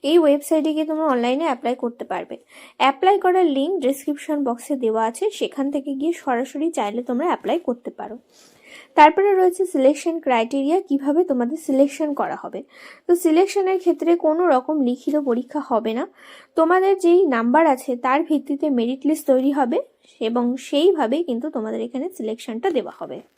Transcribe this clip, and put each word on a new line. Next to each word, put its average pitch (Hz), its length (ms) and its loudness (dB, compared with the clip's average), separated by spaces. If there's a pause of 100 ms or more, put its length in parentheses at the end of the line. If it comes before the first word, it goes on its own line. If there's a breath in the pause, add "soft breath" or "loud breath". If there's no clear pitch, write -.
এই 311 160 4
ওয়েবসাইটে 302 540 2
গিয়ে 311 120 -2
তোমরা 311 220 -2
অনলাইনে 254 380 0
অ্যাপ্লাই 254 300 -4
করতে 233 300 -8
পারবে। - 320 -10 (400 loud breath)
অ্যাপ্লাই 349 420 2
করার 370 280 4
লিংক 302 340 0
ডেসক্রিপশন 285 640 -2
বক্সে 240 320 -4
দেওয়া 226 280 0
আছে, 240 260 -2
সেখান 277 400 -4
থেকে 277 240 -6
গিয়ে 294 180 -2
সরাসরি 269 580 -4
চাইলে 233 320 -6
তোমরা 254 240 -4
অ্যাপ্লাই 302 320 -2
করতে 240 320 -8
পারো। 220 280 -14 (760 loud breath)
তারপরে 359 400 6
রয়েছে 370 320 2
সিলেকশন 294 540 0
ক্রাইটেরিয়া, 269 600 0
কিভাবে 285 440 0
তোমাদের 254 320 -2
সিলেকশন 285 580 0
করা 220 220 -4
হবে। - 260 -12 (440 loud breath)
তো 349 80 4
সিলেকশনের 370 640 2
ক্ষেত্রে 339 380 2
কোনো 339 300 0
রকম 285 340 0
লিখিত 254 360 -2
পরীক্ষা 262 440 -2
হবে 220 340 -4
না। 269 140 -6 (460 loud breath)
তোমাদের 370 440 2
যেই 359 280 4
নাম্বার 254 400 2
আছে 262 300 0
তার 262 260 0
ভিত্তিতে 294 480 -2
মেরিট 254 360 -2
লিস্ট 302 200 -2
তৈরি 262 240 2
হবে 277 280 0 (420)
এবং 240 360 -2
সেইভাবেই 302 680 0
কিন্তু 254 280 -6
তোমাদের 226 300 -6
এখানে 254 360 -6
সিলেকশনটা 233 540 -6
দেওয়া 247 280 -4
হবে। 147 220 -12 (180)